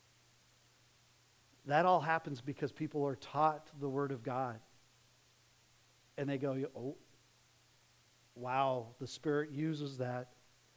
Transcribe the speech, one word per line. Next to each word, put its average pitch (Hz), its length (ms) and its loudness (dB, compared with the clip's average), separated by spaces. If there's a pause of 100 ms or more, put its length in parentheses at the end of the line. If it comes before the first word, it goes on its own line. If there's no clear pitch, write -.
(1700)
That 151 180 6
all 180 160 8
happens 156 400 0
because 139 320 -4
people 151 320 -2
are 135 100 0
taught 151 500 0 (140)
the 139 80 -4
Word 139 240 0
of 123 100 -6
God. 123 380 -4 (1600)
And 143 120 -2
they 139 80 0
go, 135 240 0 (140)
"Oh, 127 220 -8 (1400)
wow," 123 640 2
the 127 80 -6
Spirit 151 440 0
uses 147 480 -2
that, 123 340 -4 (420)